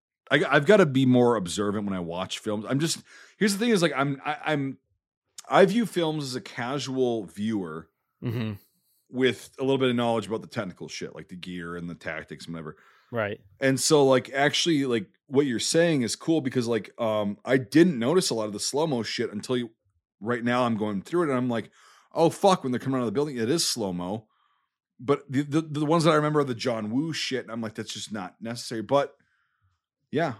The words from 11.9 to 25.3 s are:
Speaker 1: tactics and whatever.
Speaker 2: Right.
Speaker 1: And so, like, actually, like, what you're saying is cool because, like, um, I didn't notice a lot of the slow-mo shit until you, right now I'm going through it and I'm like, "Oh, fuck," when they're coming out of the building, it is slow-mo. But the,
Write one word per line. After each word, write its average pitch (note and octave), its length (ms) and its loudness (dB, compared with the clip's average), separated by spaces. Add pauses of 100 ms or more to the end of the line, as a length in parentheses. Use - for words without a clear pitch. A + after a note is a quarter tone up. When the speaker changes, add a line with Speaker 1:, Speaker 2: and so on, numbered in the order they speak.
Speaker 1:
tactics D#2+ 500 -12
and E2+ 100 -10
whatever. D#2 220 -12 (340)
Speaker 2:
Right. G#2+ 300 -4 (180)
Speaker 1:
And C3+ 180 2
so, C#3+ 280 4
like, B2+ 280 4
actually, C#3+ 520 2
like, A#2 220 -2 (200)
what C#3+ 180 2
you're A#2 140 -2
saying E3 440 2
is G#2+ 120 -4
cool D#3+ 260 0
because, B2+ 260 -2
like, A2+ 320 -2
um, G#2+ 440 0
I B2+ 140 4
didn't D3 420 4
notice D3+ 300 2
a - 40 -2
lot A2+ 120 -2
of G#2+ 80 -6
the G#2 80 -6
slow-mo C#3 420 -2
shit A2 300 -6
until A2+ 240 -4
you, A#2+ 140 -6 (500)
right A#2 220 -4
now B2 200 2
I'm A#2 140 0
going G#2 240 -2
through F3 220 -2
it D3+ 60 0
and C3 80 0
I'm B2 120 -2
like, A#2 200 -4 (440)
"Oh, D#3+ 160 4
fuck," F#3 340 2
when C3 80 -4
they're B2 80 -2
coming C3+ 160 -4
out B2+ 60 0
of A#2+ 60 0
the G#2+ 40 -2
building, C#3+ 260 -2
it A2+ 120 0
is E3 180 0
slow-mo. F#2+ 580 -4 (760)
But C3+ 280 -2
the, C#3 120 -2